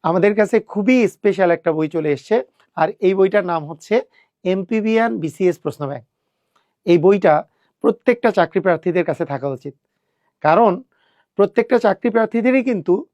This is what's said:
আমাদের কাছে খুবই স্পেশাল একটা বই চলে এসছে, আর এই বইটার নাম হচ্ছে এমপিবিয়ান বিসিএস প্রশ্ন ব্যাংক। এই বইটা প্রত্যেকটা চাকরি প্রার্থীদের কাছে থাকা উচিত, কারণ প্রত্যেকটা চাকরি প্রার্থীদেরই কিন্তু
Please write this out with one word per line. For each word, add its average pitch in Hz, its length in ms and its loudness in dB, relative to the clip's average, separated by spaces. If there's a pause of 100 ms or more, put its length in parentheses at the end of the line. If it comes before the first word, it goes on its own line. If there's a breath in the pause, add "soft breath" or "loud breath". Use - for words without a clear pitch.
আমাদের 185 300 2
কাছে 208 180 0 (140)
খুবই 208 260 2 (180)
স্পেশাল 190 420 0
একটা 165 200 -4
বই 156 180 -2
চলে 156 200 -2
এসছে, 165 200 -4 (460)
আর 160 60 2 (200)
এই 190 120 4
বইটার 190 320 2
নাম 165 180 -4
হচ্ছে 165 260 -6 (580)
এমপিবিয়ান 220 580 -2 (120)
বিসিএস 170 400 -2
প্রশ্ন 147 260 -8
ব্যাংক। 135 160 -14 (880)
এই 175 140 6
বইটা 190 280 4 (500)
প্রত্যেকটা 240 540 0
চাকরি 180 280 0
প্রার্থীদের 175 440 -2
কাছে 156 220 -6
থাকা 135 240 -6
উচিত, 139 180 -16 (680)
কারণ 190 280 4 (640)
প্রত্যেকটা 240 480 0
চাকরি 202 300 0
প্রার্থীদেরই 233 540 0
কিন্তু 180 240 -2 (200)